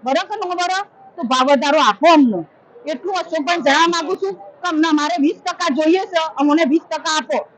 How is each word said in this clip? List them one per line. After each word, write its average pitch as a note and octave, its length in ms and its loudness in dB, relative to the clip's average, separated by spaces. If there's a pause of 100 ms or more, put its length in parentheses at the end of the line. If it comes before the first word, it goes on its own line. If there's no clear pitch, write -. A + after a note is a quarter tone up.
બળે C4+ 240 0
કે G#4 80 -8
ન G#4+ 140 -6
બળે? F4+ 300 -2 (360)
તો E4+ 80 -10
ભાવ B3+ 280 0
વધારો C#4+ 280 2
આપો B3 340 2
અમને. B3 260 4 (460)
એટલું E4 300 -6
અશોકભાઈ E4 420 -2
જણાવવા D4 300 2
માંગુ E4+ 280 -2
છું G4 180 -6
કે - 360 -12
અમને, D#4+ 180 0
અમારે D4+ 320 0
વીસ D4 260 0
ટકા F4 300 -4
જોઈએ D#4+ 300 2
છે, F4+ 160 -2 (160)
અમને D4 280 2
વીસ D4+ 260 0
ટકા D#4+ 260 -4
આપો. D4+ 220 -4 (180)